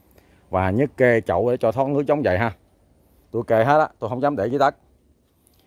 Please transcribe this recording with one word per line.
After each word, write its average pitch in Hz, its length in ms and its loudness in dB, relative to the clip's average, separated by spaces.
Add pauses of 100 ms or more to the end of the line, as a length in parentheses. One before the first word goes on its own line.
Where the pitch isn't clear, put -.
(500)
Và 92 200 0
nhớ 117 160 0 (120)
kê 120 240 2
chậu 101 300 0
để 127 60 -2
cho 117 140 0
thoát 135 180 -2
nước 143 180 -2
chống 147 140 0
vậy 92 160 0
ha. 110 160 -2 (800)
Tôi 113 160 -6
kê 113 160 2
hết 147 160 4
á, 156 80 0 (120)
tôi 110 100 -6
không 123 120 -6
dám 143 140 -2
để 104 120 -2
dưới 135 120 -2
đất. 139 160 2 (920)